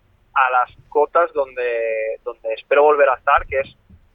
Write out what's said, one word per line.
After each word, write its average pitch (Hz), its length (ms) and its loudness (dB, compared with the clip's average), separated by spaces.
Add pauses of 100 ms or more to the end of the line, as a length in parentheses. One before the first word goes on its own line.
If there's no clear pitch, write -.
(340)
a 131 160 2
las 127 260 -2 (140)
cotas 165 420 0
donde, 117 920 -4
donde 113 300 -10
espero 139 300 0
volver 147 260 4
a 127 60 0
estar, 147 320 0
que 135 140 -6
es 131 140 -10 (400)